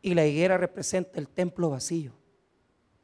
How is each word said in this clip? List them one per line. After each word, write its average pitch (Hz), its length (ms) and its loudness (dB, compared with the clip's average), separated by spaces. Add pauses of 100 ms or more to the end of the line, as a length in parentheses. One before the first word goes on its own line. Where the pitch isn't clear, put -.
y 180 120 0
la 160 140 6
higuera 170 300 2
representa 180 600 -4
el 147 100 -8
templo 175 420 -2
vacío. 139 420 -6 (920)